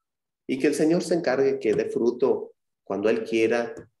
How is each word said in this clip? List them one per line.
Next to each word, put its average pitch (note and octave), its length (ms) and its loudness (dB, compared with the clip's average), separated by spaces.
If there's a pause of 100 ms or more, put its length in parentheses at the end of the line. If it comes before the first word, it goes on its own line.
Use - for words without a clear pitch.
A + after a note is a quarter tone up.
(480)
y C3 120 -4
que C#3+ 80 2
el C#3+ 80 2
Señor E3+ 260 2
se F3+ 140 -2
encargue C#3 440 0
que A2 140 0
dé A2 160 -2
fruto A#2 640 0 (320)
cuando G2+ 240 -2
Él A2+ 140 0
quiera, A2+ 500 0 (280)